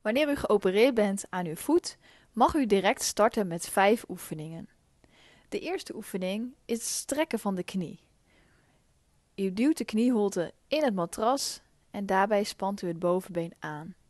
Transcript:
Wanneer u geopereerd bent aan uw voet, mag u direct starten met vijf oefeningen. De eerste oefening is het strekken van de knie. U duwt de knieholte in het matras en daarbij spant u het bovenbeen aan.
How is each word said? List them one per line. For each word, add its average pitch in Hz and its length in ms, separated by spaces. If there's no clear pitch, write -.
Wanneer 277 280
u 285 60
geopereerd 208 580
bent 202 360
aan 180 160
uw 160 100
voet, - 420
mag 254 220
u 285 120
direct 196 360
starten 214 460
met 170 220
vijf 202 400
oefeningen. 165 600
De - 100
eerste - 360
oefening 208 600
is 233 120
het - 100
strekken 277 520
van 196 160
de 180 80
knie. 175 360
U 190 180
duwt 262 240
de 226 80
knieholte 208 680
in 302 160
het 226 120
matras 220 680
en 202 140
daarbij 202 380
spant 202 380
u 185 60
het 165 120
bovenbeen 175 600
aan. 156 360